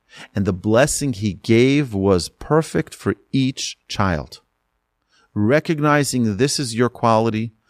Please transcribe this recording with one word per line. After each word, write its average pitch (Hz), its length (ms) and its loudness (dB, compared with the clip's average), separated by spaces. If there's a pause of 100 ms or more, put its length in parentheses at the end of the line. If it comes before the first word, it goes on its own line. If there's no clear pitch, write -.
(340)
And 98 120 -2
the 98 80 0
blessing 113 600 0
he 101 200 -4
gave 127 600 2
was 95 360 2
perfect - 680 -2
for - 200 -4 (160)
each - 460 -2 (100)
child. 85 540 -4 (920)
Recognizing 135 1040 0
this 139 220 0
is 120 160 -6
your 120 140 0
quality, 113 640 0 (160)